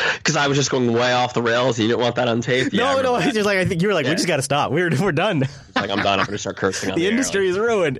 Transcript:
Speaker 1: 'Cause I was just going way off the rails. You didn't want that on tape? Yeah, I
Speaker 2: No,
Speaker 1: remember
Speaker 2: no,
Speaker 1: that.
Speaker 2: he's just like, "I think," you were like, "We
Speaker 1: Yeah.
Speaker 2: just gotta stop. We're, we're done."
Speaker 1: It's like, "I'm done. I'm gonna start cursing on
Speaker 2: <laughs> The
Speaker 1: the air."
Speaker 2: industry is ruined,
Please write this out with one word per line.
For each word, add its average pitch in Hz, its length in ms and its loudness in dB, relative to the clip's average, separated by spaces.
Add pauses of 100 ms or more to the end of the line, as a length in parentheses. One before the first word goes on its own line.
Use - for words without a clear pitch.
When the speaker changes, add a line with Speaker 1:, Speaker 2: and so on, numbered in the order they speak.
(240)
Speaker 1:
'Cause 151 120 0
I 147 120 2
was 139 100 2
just 139 120 0
going 123 240 2
way 123 180 2
off 123 220 2
the 123 80 0
rails. 120 380 2
You 107 80 2
didn't 113 140 2
want 120 160 0
that 123 100 0
on 117 140 0
tape? 123 300 0
Yeah, 233 120 0
I - 20 0
Speaker 2:
No, 277 40 0
Speaker 1:
remember 269 200 0
Speaker 2:
no, 240 80 2
Speaker 1:
that. - 80 0
Speaker 2:
he's 262 80 0
just 208 140 0
like, 202 100 0
"I 185 80 0
think," 170 160 -2
you 196 60 2
were 202 80 2
like, 156 100 0
"We 127 60 -2
Speaker 1:
Yeah. 175 40 -2
Speaker 2:
just 185 120 -2
gotta 147 160 0
stop. 139 280 0
We're, 170 200 0 (100)
we're 196 100 0
done." 165 300 0
Speaker 1:
It's - 340 -6
like, 101 140 -2
"I'm 98 140 0
done. 98 160 2
I'm 95 80 0
gonna 101 100 -6
start 101 200 -8
cursing 98 340 -2
on 95 40 -2
Speaker 2:
<laughs> - 20 -4
The 165 40 0
Speaker 1:
the 175 60 0
air." 208 60 0
Speaker 2:
industry 196 340 0
is 180 100 0
ruined, 202 420 0